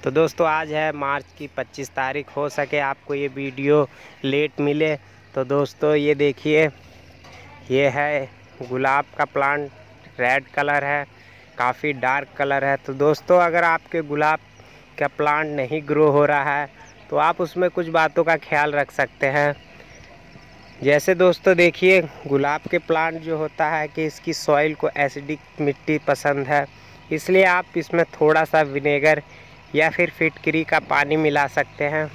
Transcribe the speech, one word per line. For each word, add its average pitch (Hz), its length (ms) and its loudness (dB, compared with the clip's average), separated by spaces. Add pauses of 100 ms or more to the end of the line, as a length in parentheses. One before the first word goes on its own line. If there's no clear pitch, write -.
तो 139 60 -2
दोस्तों, 160 380 0
आज 156 240 -2
है 156 220 -2
मार्च 139 300 -4 (140)
की 143 180 -14
पच्चीस 135 340 -10
तारीख। 135 380 -6
हो 143 200 -6
सके 143 320 -4
आपको 139 340 -6
ये 143 160 -4
वीडियो 139 520 0 (420)
लेट 143 360 -2
मिले। 151 340 0 (400)
तो 135 120 -2
दोस्तों, 143 480 0
ये 147 200 2
देखिए, 147 500 2 (1040)
ये 135 200 2
है 143 380 -4 (340)
गुलाब 135 420 -2 (140)
का 147 80 0
प्लांट, 143 420 -2 (520)
रेड 131 340 0
कलर 143 300 0
है, 143 200 -2 (540)
काफ़ी 127 360 -2
डार्क 131 340 -2 (100)
कलर 139 260 0
है। 139 120 0
तो - 180 -10
दोस्तों, 151 460 2
अगर 170 240 2
आपके 165 400 -2
गुलाब 151 340 0 (600)
का 143 100 -2
प्लांट 151 420 -2
नहीं 147 340 -4
ग्रो 151 260 2
हो 143 160 4
रहा 143 300 0
है 143 100 -4 (440)
तो 147 80 -4
आप 160 240 0
उसमें 175 280 -2
कुछ 170 200 -4
बातों 160 340 0
का 160 160 2
ख्याल 147 320 -2
रख 143 200 -2
सकते - 360 -2
हैं। 143 260 2 (1300)
जैसे 143 340 2
दोस्तों 180 420 4
देखिए, 180 440 4 (260)
गुलाब 143 340 0 (100)
के 175 100 -2
plant 160 360 -2
जो 160 200 -6
होता 156 320 -4
है 156 200 -4
कि 160 180 -6
इसकी - 260 -8
soil 151 420 0
को 151 220 -4
acidic 143 640 -6
मिट्टी 143 380 -2
पसंद 143 480 -2
है, 143 180 0 (460)
इसलिए 185 340 2
आप 180 320 0
इसमें 170 340 0
थोड़ा 156 340 4
सा 156 180 2
vinegar 143 600 2 (520)
या 151 160 2
फिर 170 200 0
फिटकरी 160 540 -2
का 160 160 0
पानी 143 360 0
मिला 147 320 2
सकते - 380 -4
हैं। 156 180 -2 (100)